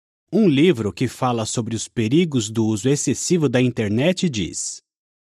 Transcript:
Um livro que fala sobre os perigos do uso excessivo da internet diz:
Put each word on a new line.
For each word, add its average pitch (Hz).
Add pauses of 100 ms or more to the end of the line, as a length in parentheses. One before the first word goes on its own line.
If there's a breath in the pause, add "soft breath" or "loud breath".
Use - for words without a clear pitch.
(320)
Um 202
livro 131
que 131
fala 117
sobre 113
os 104
perigos 123
do 113
uso 110
excessivo 147
da 127
internet 123
diz: - (580)